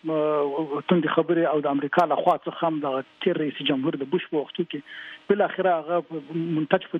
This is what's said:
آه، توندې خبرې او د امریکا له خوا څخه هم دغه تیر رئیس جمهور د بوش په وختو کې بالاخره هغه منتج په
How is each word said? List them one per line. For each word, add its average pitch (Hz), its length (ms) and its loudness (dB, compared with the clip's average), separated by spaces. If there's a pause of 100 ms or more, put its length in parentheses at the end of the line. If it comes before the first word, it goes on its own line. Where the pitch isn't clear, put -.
(140)
آه، 151 720 0
توندې 156 280 4
خبرې 165 340 2
او 151 160 2
د 139 80 0
امریکا 147 380 2
له 139 100 2
خوا 170 100 4 (140)
څخه 165 240 -2
هم 156 140 -2
دغه 135 180 -2 (220)
تیر 170 180 2
رئیس 147 260 -4
جمهور 139 320 0
د 135 140 -6
بوش 180 160 -2
په 151 100 0
وختو 170 300 -6
کې 147 100 -8 (480)
بالاخره 185 480 2
هغه 160 220 0 (580)
منتج 156 380 0
په 165 60 -2